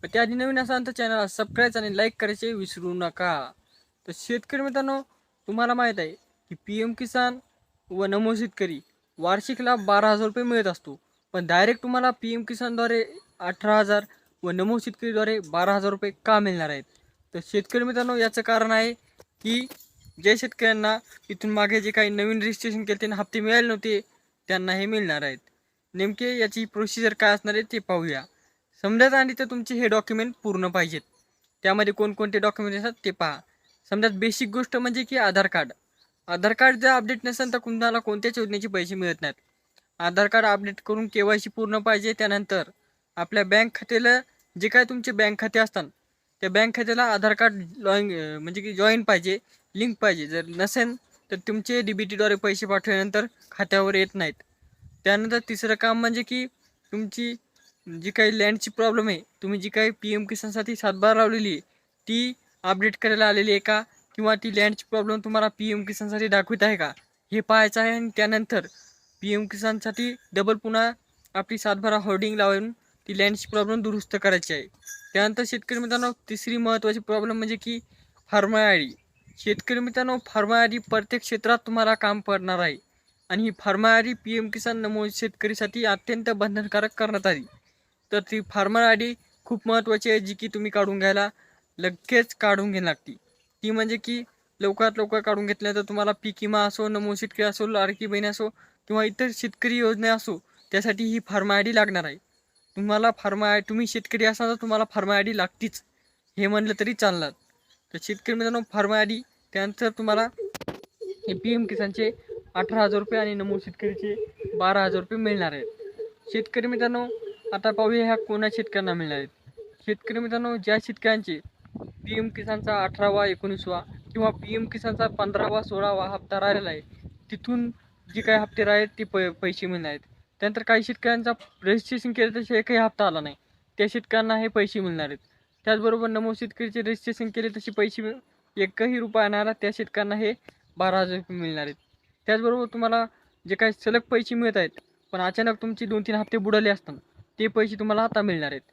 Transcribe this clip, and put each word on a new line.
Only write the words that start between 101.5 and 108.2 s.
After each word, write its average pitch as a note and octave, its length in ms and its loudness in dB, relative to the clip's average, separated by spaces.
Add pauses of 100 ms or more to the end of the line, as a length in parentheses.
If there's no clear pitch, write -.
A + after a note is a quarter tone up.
आयडी G3+ 200 2
लागणार G3+ 300 4
आहे. C#3+ 120 -10 (600)
तुम्हाला G#3 420 2
फार्मर G#3 280 -2
आय-, G#3 220 4
तुम्ही A3 180 -2
शेतकरी A3+ 380 -2
असाल A3 240 2
तर A3+ 120 -2
तुम्हाला A3 300 0
फार्मर G3+ 240 0
आयडी G3+ 220 2
लागतीच, G3 460 -4 (540)
हे G3 100 0
म्हणलं G#3 340 0
तरी G#3+ 120 -2
चालणार. F3+ 380 0 (640)
तर E3+ 80 -8
शेतकरी G#3 320 -6